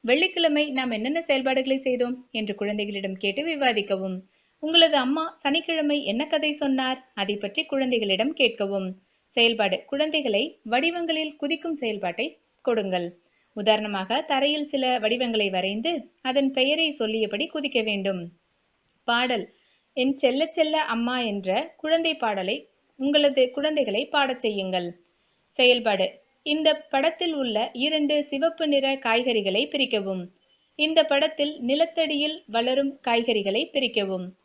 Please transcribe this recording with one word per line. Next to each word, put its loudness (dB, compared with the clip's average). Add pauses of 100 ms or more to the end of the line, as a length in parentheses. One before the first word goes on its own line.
"வெள்ளிக்கிழமை 2
நாம் -2
என்னென்ன -2
செயல்பாடுகளை 0
செய்தோம்?" -2
என்று -4
குழந்தைகளிடம் -4
கேட்டு -2
விவாதிக்கவும். 0 (400)
உங்களது 4
அம்மா -2
சனிக்கிழமை 0
என்ன -2
கதை 0
சொன்னார்? -2
அதை -2
பற்றி -4
குழந்தைகளிடம் 0
கேட்கவும். 0 (380)
செயல்பாடு. 2
குழந்தைகளை -2
வடிவங்களில் -2
குதிக்கும் -4
செயல்பாட்டை -6 (240)
கொடுங்கள். -2 (360)
உதாரணமாக, 0
தரையில் 0
சில 0
வடிவங்களை 0
வரைந்து -2 (100)
அதன் 0
பெயரை 2
சொல்லியபடி -2
குதிக்க -2
வேண்டும். -4 (720)
பாடல். 0 (400)
"என் 0
செல்ல 2
செல்ல 2
அம்மா" -2
என்ற -2
குழந்தை 0
பாடலை -2 (280)
உங்களது 4
குழந்தைகளை -2
பாடச் 0
செய்யுங்கள். -4 (560)
செயல்பாடு. 2 (220)
இந்த 0
படத்தில் -2
உள்ள -2
இரண்டு 0
சிவப்பு -2
நிற 2
காய்கறிகளை 0
பிரிக்கவும். -2 (480)
இந்த 4
படத்தில் 0
நிலத்தடியில் 0
வளரும் 0
காய்கறிகளை 0
பிரிக்கவும். -2 (160)